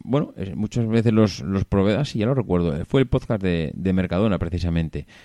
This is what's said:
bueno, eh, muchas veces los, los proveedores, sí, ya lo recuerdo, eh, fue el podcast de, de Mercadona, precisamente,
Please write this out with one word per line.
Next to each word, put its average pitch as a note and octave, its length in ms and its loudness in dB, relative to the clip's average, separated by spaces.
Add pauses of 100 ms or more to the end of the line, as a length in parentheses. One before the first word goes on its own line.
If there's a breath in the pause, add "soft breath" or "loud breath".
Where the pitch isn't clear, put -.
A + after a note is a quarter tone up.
bueno, C#3 340 -2
eh, F#2+ 200 -8
muchas A2 320 -2
veces A2+ 240 2
los, A2 300 2
los F#2+ 220 -2
proveedores, G2+ 440 2
sí, A#2 100 -6
ya G#2+ 80 0
lo C3+ 80 2
recuerdo, F2 420 0
eh, E2 80 -6
fue - 160 2
el B2+ 60 2
podcast A#2+ 340 -2
de, E2+ 320 0
de F#2 200 -2
Mercadona, F#2 480 2
precisamente, E2 640 -2 (180 loud breath)